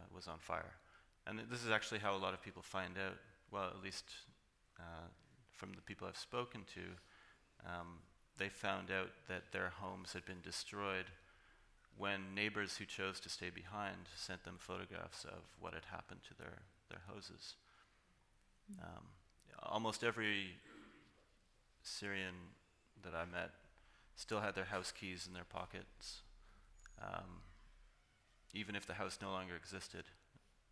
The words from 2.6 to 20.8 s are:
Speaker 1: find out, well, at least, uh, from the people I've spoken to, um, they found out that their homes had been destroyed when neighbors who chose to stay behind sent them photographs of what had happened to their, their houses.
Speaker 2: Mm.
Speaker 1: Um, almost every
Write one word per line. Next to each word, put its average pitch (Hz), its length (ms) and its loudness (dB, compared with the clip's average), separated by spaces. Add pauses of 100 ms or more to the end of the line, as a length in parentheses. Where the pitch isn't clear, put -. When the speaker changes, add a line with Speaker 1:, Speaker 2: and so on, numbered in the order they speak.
Speaker 1:
find 92 360 0
out, 95 200 2 (340)
well, 98 180 4
at 95 140 -6
least, 98 220 -2 (720)
uh, 85 280 -8 (440)
from 95 220 -6
the 90 80 -10
people 95 260 -6
I've 92 100 -4
spoken 120 560 -4
to, 90 80 -6 (840)
um, 87 340 -4 (380)
they 98 120 4
found 95 420 2
out 95 180 4 (180)
that 90 240 -2
their 92 180 4
homes 95 440 -4
had 92 120 -2
been 92 160 -6
destroyed 95 640 2 (920)
when 98 360 2
neighbors 104 440 4
who 101 80 -2
chose 95 340 2
to - 100 -6
stay - 200 0
behind 92 680 -2
sent - 280 -4
them 92 140 -6
photographs 90 680 -4
of 87 160 -6 (180)
what 85 140 -4
had 82 120 -4
happened - 380 -8
to - 120 -12
their, - 280 -10 (260)
their - 180 -8
houses. - 480 -8 (1160)
Speaker 2:
Mm. 190 120 -8
Speaker 1:
Um, 85 200 -8 (580)
almost 110 420 4
every 104 520 6 (1300)